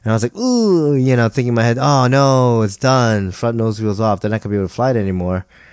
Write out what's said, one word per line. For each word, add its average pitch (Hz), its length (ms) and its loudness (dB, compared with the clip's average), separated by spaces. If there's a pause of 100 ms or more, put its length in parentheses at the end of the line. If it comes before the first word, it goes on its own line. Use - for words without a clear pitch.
And 110 120 -2
I - 20 2
was 107 80 -2
like, - 140 -4
"Ooh," 208 580 2
you 131 220 2
know, 117 100 2
thinking 120 220 -2
in 117 60 0
my 113 80 2
head, 117 140 0
"Oh 131 300 2
no, 131 540 2
it's 104 160 -2
done. 113 540 0
Front 117 260 -4
nose 110 240 -2
wheel's 104 180 -2
off. 107 220 0
They're 107 100 -4
not 110 100 -4
gonna 101 120 -6
be 104 40 0
able 95 120 -2
to - 40 -20
fly 131 180 0
it 123 40 0
anymore." 92 500 -2 (280)